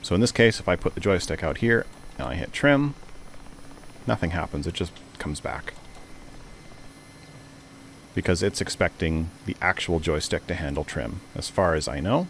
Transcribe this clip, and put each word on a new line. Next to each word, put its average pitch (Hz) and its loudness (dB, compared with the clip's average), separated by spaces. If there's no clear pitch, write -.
So - 0
in 190 6
this 240 4
case, 117 6
if - -2
I 90 6
put - -2
the 85 -6
joystick 87 2
out 78 -2
here 117 4
and 131 -4
I - -4
hit - -6
trim, 143 4
nothing 104 0
happens, 76 -2
it 85 -4
just - -4
comes 73 -6
back. - -8
Because 92 2
it's 98 2
expecting 82 0
the - -4
actual 90 2
joystick 78 0
to 87 0
handle 76 -2
trim. 65 -4
As - -6
far 90 4
as 76 0
I 69 -4
know 139 2